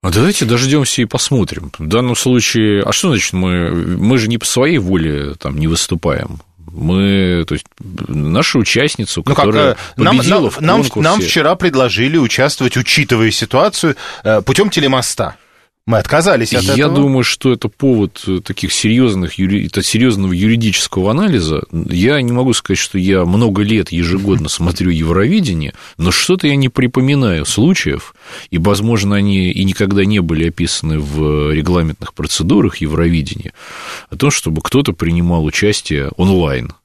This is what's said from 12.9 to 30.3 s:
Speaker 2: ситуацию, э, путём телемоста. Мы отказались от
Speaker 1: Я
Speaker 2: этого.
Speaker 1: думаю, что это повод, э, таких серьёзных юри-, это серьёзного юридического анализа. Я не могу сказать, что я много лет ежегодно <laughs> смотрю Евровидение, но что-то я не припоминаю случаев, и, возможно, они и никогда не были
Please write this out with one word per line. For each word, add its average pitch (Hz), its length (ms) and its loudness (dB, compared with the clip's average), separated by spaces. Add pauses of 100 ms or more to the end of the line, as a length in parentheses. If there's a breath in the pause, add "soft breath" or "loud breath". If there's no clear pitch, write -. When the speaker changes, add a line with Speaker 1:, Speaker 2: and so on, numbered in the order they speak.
Speaker 2:
ситуацию, 143 680 0 (280 loud breath)
э, 107 180 2
путём 156 280 2
телемоста. 131 640 -2 (520 soft breath)
Мы 113 100 2
отказались 143 560 2
от 120 100 2
Speaker 1:
Я 95 100 0 (120)
Speaker 2:
этого. 143 100 2
Speaker 1:
думаю, 135 280 2
что - 280 0
это 113 160 -2
повод, 110 600 0
э, 92 140 0
таких - 300 -6
серьёзных 107 680 0
юри-, 95 260 0
это 92 160 -2
серьёзного 101 500 2
юридического 104 800 0
анализа. 113 600 0
Я 95 500 0
не 120 100 -2
могу 123 220 2
сказать, - 240 -2
что - 220 -4
я 92 260 2
много 104 380 2
лет 104 280 0
ежегодно 87 580 0
<laughs> - 0 -
смотрю 87 420 0
Евровидение, 87 840 0 (240 loud breath)
но 165 140 0
что-то 180 360 0
я 143 80 2
не 135 140 2
припоминаю 127 760 0
случаев, 104 680 0 (380 loud breath)
и, 87 80 -2
возможно, 101 560 2
они 98 360 2
и - 120 -2
никогда 98 420 2
не 104 140 2
были 82 300 0